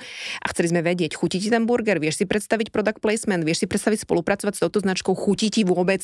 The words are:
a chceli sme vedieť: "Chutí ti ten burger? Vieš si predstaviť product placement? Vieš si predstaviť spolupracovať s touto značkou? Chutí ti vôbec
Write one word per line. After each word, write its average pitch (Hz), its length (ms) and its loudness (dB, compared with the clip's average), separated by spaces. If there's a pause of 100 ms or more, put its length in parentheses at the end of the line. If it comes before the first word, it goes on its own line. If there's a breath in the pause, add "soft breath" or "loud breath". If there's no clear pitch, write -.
(420 loud breath)
a - 80 -12
chceli 170 240 0
sme 175 80 2
vedieť: 170 400 -2
"Chutí 175 160 0
ti 208 160 0
ten 226 160 2
burger? 214 320 2
Vieš 156 220 0
si - 20 2
predstaviť 214 480 -2
product 214 240 0
placement? 208 480 0
Vieš 160 160 0
si 196 80 -2
predstaviť - 400 0
spolupracovať 202 480 0
s - 80 -2
touto - 160 0
značkou? 185 320 0
Chutí 202 400 0
ti 226 80 2
vôbec 180 420 2